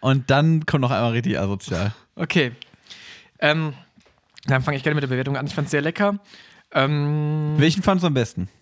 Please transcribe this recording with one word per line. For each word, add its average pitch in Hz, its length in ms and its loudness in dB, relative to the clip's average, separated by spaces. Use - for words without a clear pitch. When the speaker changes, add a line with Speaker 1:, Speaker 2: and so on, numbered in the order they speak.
Speaker 1:
und 131 300 0
dann 156 340 4
kommt 143 180 0
noch 127 100 0
einmal 120 200 2
richtig 113 260 0
asozial. 98 540 -2
Speaker 2:
Okay. 147 380 0
Ähm, 156 320 2
dann 131 180 2
fange 143 140 -2
ich 135 80 -6
gerne 151 100 2
mit 147 80 0
der 139 60 -4
Bewertung 131 280 -2
an. 135 100 -4
Ich 131 80 -8
fand's 143 180 -4
sehr 143 100 0
lecker. 202 380 0
Ähm, 151 880 0
Speaker 1:
Welchen 160 240 4
fandst 185 220 2
du - 20 2
am 151 80 2
besten? 107 340 -2